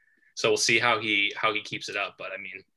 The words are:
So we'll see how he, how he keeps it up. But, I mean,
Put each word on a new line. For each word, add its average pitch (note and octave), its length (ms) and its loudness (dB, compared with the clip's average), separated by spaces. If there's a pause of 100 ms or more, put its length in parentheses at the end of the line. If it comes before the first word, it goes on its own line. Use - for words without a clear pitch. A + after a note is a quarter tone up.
(360)
So - 120 2
we'll G#2+ 100 6
see A#2 200 4
how A2+ 220 2
he, G#2 360 0
how A2 160 0
he G#2+ 80 -2
keeps G#2 280 -10
it G2 80 -6
up. G2 220 -4
But, F#2 140 -10
I F#2+ 80 -10
mean, F#2+ 220 -14 (140)